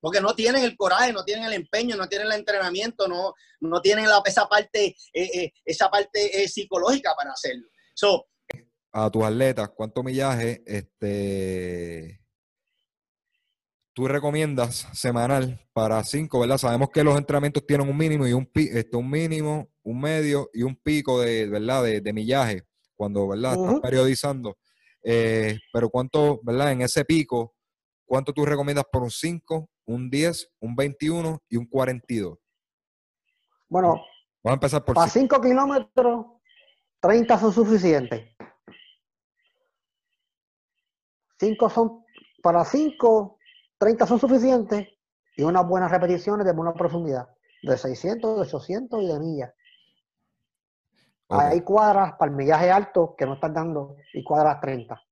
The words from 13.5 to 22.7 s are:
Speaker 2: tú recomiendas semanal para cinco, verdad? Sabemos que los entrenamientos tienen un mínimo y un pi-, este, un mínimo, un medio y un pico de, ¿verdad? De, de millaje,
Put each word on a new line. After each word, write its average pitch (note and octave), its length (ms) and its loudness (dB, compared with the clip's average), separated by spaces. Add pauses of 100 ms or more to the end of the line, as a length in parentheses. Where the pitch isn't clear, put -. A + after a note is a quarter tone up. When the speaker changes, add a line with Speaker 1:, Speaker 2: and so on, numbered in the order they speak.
Speaker 2:
tú B2+ 140 -2
recomiendas C#3+ 840 -2
semanal B2 800 -2
para A2 300 0
cinco, C#3+ 360 -4
verdad? B2 180 2
Sabemos B2+ 320 0
que D#3 140 2
los D3 140 6
entrenamientos C#3+ 500 -2
tienen C#3+ 200 -2
un C#3 100 -4
mínimo D3+ 280 0
y A#2+ 80 0
un C3 120 -2
pi-, - 260 0
este, A2+ 240 -4
un A#2+ 140 -4
mínimo, D3+ 580 -4 (160)
un A#2 160 -8
medio D3 540 0
y A#2 100 -2
un C3 140 -4
pico C#3 420 0
de, A2+ 280 0
¿verdad? A2+ 360 -2
De, G#2+ 180 0
de G#2 120 -6
millaje, A2 500 -2 (320)